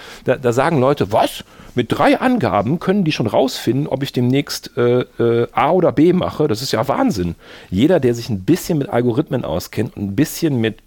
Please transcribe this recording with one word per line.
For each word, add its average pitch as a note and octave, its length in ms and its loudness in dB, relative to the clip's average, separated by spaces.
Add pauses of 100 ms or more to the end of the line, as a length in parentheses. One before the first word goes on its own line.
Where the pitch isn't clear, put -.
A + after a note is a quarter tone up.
(260)
Da, B2+ 100 0
da A#2+ 180 0
sagen C#3 260 2
Leute, B2 320 2
„Was? - 320 0 (320)
Mit A#2 120 0 (100)
drei C4 220 4
Angaben C3 600 0
können G3 240 0
die D#3 80 0
schon B2+ 160 -2
rausfinden, B2+ 600 0
ob C3 160 -4
ich C3+ 80 -6
demnächst, C3 680 -2
äh, A#2+ 240 2 (180)
äh, A#2 320 2
A C3+ 200 0
oder F3 200 2
B D3+ 220 4
mache? D3+ 340 -2
Das A2 140 -4
ist C3+ 100 -8
ja A2 160 0
Wahnsinn.“ B2 480 -2 (340)
Jeder, D#3+ 300 2
der B2+ 160 2
sich A#2 140 -8
ein G2+ 120 -4
bisschen E3 360 0
mit C#3 120 -4
Algorithmen B2 560 0
auskennt F2+ 500 -4
und - 80 -8
ein G2 120 -4
bisschen C#3 460 0
mit A2 260 -2